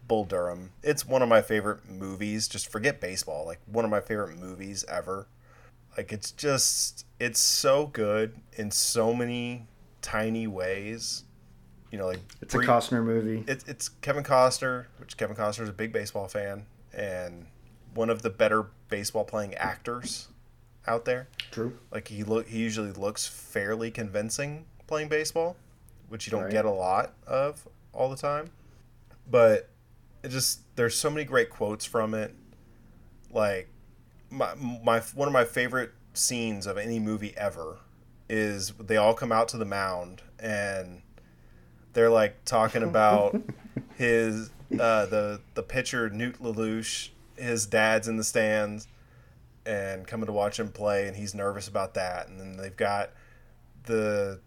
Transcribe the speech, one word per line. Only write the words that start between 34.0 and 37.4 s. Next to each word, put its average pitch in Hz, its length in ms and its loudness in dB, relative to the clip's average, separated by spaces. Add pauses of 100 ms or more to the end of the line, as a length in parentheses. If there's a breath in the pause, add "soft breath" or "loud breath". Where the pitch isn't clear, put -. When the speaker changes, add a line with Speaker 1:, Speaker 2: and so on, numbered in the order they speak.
Speaker 1:
my, 131 240 -2
my, 117 440 2 (140)
one 139 140 0
of 143 60 0
my 123 120 8
favorite 123 460 -2 (240)
scenes 113 500 -2
of 98 120 -4
any 113 220 -2
movie 107 380 -2
ever 85 400 -6 (500)